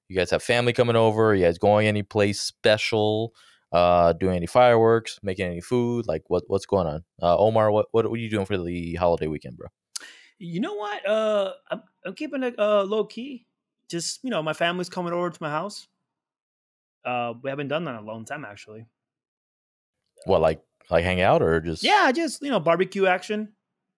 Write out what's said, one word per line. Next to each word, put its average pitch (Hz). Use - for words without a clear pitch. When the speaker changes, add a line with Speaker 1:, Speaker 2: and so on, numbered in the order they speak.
Speaker 1:
you 90
guys 90
have 85
family 120
coming 120
over? 110
You 92
guys 85
going 104
any 104
place 104
special? 107
Uh, 87
doing 92
any 85
fireworks? 117
Making 95
any 87
food? 120
Like, 80
what, 87
what's 98
going 92
on? 85
Uh, 85
Omar, 110
what, 107
what 113
are 110
you 117
doing 104
for 101
the 87
holiday 85
weekend, -
bro? -
Speaker 2:
You 170
know 349
what? 415
Uh, 208
I'm, 196
I'm 185
keeping 285
it, 247
uh, 208
low 208
key. 247
Just, -
you 262
know, 175
my 156
family's 175
coming 175
over 175
to 165
my 160
house. 165
Uh, 120
we 135
haven't 139
done 160
that 143
in 117
a 107
long 110
time, 143
actually. 107
Speaker 1:
What, 92
like, 80
like, 85
hang 90
out 135
or 82
just 80
Speaker 2:
Yeah, 359
just, 320
you 285
know, 233
barbecue 180
action. 208